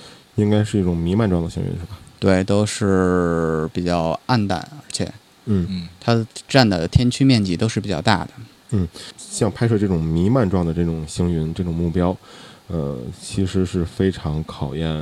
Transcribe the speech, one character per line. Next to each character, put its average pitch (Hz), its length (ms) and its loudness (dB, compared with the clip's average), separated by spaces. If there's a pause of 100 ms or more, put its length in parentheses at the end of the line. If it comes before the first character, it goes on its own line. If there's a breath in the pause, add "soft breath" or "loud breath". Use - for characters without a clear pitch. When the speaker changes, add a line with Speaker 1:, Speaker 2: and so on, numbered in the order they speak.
(360 loud breath)
Speaker 1:
应 104 120 4
该 104 160 4
是 104 160 0
一 - 20 4
种 87 140 2
弥 85 180 0
漫 110 140 2
状 87 140 2
的 82 80 -4
星 - 120 -6
云， 92 100 -4
是 87 140 -8
吧？ - 120 -14 (200)
Speaker 2:
对， 95 260 4
都 104 200 2
是 87 1080 2
比 90 120 -4
较 85 420 0
暗 110 220 2
淡， 90 100 -2
而 - 320 -14
且 - 140 -4 (400)
Speaker 1:
嗯。 95 240 0
Speaker 3:
嗯。 90 200 -8 (140)
Speaker 2:
它 117 240 2 (220)
占 127 200 6
的 85 200 0
天 123 220 4
区 135 140 0
面 123 200 4
积 90 120 -2
都 107 120 0
是 110 120 -4
比 104 80 -4
较 80 120 -2
大 98 240 2
的。 - 60 -14 (400)
Speaker 1:
嗯， 92 180 0 (300 loud breath)
像 - 320 -2
拍 117 180 0
摄 113 100 2
这 101 80 0
种 87 160 0
弥 82 280 2
漫 120 180 4
状 90 160 2
的 82 80 0
这 85 120 0
种 82 220 -4
星 87 240 -2
云， 80 220 0
这 92 100 -4
种 85 120 -4
目 85 160 0
标， 90 260 0 (520 loud breath)
呃， 73 280 -4 (240)
其 - 240 -2
实 92 220 0
是 87 180 -2
非 95 260 0
常 78 340 -4
考 71 300 -8
验 80 140 -2 (140)